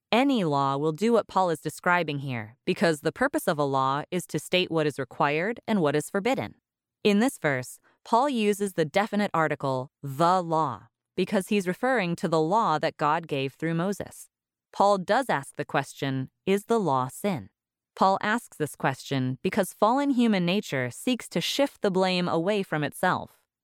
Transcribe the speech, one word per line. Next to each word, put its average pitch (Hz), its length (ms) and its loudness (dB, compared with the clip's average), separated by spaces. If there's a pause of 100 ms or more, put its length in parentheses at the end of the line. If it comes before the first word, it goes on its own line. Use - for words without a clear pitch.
(120)
any 247 320 4
law 139 320 2
will 156 160 0
do 214 220 2
what 214 140 2
Paul 190 200 2
is 165 140 -2
describing 160 560 0
here, 123 480 -8
because 175 340 2
the 160 100 0
purpose 277 380 -2
of 160 100 0
a 147 60 0
law 135 460 0
is 180 160 -4
to - 120 -4
state 180 320 -2
what 160 160 0
is 147 120 -2
required 156 680 -2
and 214 140 2
what 147 160 2
is 151 140 -2
forbidden. 196 460 -2 (460)
In 208 180 4
this 254 180 2
verse, 131 420 -4 (240)
Paul 247 240 2
uses 208 460 0
the 165 100 0
definite 202 480 0
article, 139 580 -2 (120)
"the 170 400 2
law," 156 460 -2 (260)
because 190 340 -2
he's 208 180 0
referring 180 500 0
to - 120 -4
the 160 140 2
law 170 360 2
that 156 200 -4
God 160 280 0
gave 139 280 -4
through 165 180 -4
Moses. 175 560 -6 (440)
Paul 202 260 4
does 202 320 0
ask 143 260 -4
the 147 80 -6
question, 135 640 -4 (160)
"Is 196 220 0
the 233 120 2
law 135 300 0
sin?" 143 400 -6 (460)
Paul 190 260 4
asks 214 380 -4
this - 180 -4
question 131 640 -2
because 190 320 -2
fallen 269 380 2
human 226 340 2
nature 165 460 -2
seeks - 400 -4
to 180 100 -2
shift - 400 -2
the 208 100 0
blame 185 380 0
away 190 340 0
from 156 220 -2
itself. - 560 -2 (240)